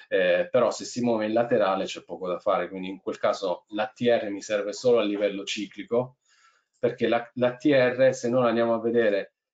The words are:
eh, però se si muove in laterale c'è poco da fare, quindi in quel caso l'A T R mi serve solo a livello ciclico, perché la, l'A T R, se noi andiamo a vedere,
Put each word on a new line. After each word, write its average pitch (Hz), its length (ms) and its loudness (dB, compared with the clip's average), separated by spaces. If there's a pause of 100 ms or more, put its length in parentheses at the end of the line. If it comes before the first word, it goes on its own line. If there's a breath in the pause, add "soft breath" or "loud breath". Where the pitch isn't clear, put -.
eh, 90 420 2
però 117 180 4
se - 160 -6
si - 160 -8
muove 113 240 0
in 110 80 -2
laterale 104 520 2
c'è - 180 -10
poco 90 240 -10
da 87 100 -4
fare, 90 320 -2
quindi 92 200 -8
in 95 100 -12
quel - 180 -8
caso 98 520 -2
l'A 104 180 -4
T - 140 -12
R 117 280 2
mi 101 140 -8
serve 101 300 -4
solo 120 260 2
a 107 40 2
livello 101 400 -2
ciclico, 107 720 -4 (640 soft breath)
perché 117 280 0
la, 117 260 0
l'A 123 220 0
T - 100 -20
R, 127 480 4
se 123 160 -4
noi 123 180 2
andiamo 117 280 2
a 110 40 -4
vedere, 110 540 0 (200)